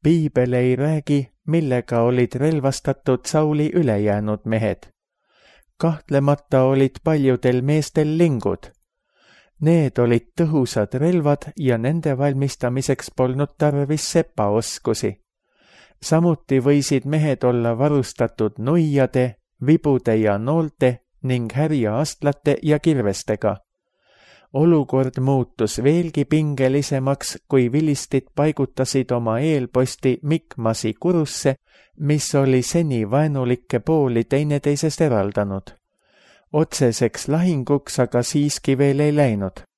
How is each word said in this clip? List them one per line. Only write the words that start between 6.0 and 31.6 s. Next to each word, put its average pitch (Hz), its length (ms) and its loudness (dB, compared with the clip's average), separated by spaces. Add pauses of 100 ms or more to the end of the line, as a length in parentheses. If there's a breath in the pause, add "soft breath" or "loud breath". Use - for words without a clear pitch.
olid 135 420 2
paljudel 127 580 2
meestel 151 560 0
lingud. 120 520 -2 (880 soft breath)
Need 156 380 2
olid 120 420 2
tõhusad 131 600 0
relvad 151 560 0
ja 127 220 0
nende 143 400 -2
valmistamiseks 135 1000 -2
polnud 131 420 -2
tarvis 147 540 -2
sepaoskusi. 107 1000 -2 (880 soft breath)
Samuti 160 580 0
võisid 139 460 2
mehed 151 380 0
olla 117 340 0
varustatud 127 800 -2
nuiade, 135 800 0 (300)
vibude 135 500 2
ja 104 220 2
noolte 135 600 -2 (240)
ning 123 300 -4
härjaastlate 143 1080 -2
ja 147 160 2
kirvestega. 139 800 -2 (960 soft breath)
Olukord 135 680 2
muutus 127 640 -2
veelgi 156 420 0
pingelisemaks, 139 1120 -2 (100)
kui 123 240 2
vilistid 143 640 -2
paigutasid 139 760 -2
oma 117 300 -2
eelposti 131 840 -2
Mikmasi 120 800 -4
kurusse, 160 560 0 (440 soft breath)